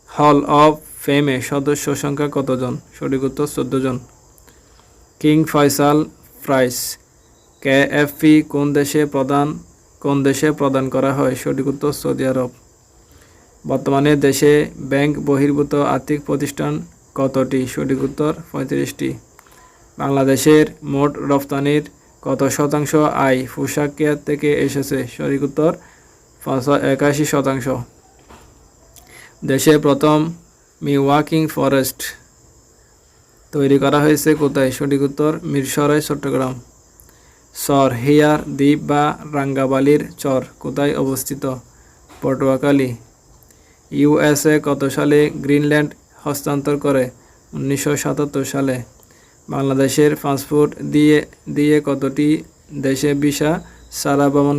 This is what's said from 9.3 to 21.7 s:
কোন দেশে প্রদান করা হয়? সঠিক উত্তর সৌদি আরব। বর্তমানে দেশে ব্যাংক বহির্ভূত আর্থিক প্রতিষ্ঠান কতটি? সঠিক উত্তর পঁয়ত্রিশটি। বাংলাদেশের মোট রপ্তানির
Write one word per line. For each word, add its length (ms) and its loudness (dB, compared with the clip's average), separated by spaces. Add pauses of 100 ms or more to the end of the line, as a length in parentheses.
কোন 140 0 (100)
দেশে 200 0 (120)
প্রদান 240 0 (100)
করা 240 0
হয়? 240 0
সঠিক 300 -4
উত্তর 180 -4 (100)
সৌদি 300 -4
আরব। 200 -4 (1120)
বর্তমানে 480 0 (140)
দেশে 260 4 (380)
ব্যাংক 220 0 (160)
বহির্ভূত 440 0 (220)
আর্থিক 240 -4 (100)
প্রতিষ্ঠান 440 -4 (460)
কতটি? 420 -2 (140)
সঠিক 340 -2
উত্তর 240 -2 (180)
পঁয়ত্রিশটি। 600 -4 (880)
বাংলাদেশের 680 4 (280)
মোট 200 0 (180)
রপ্তানির 540 0 (420)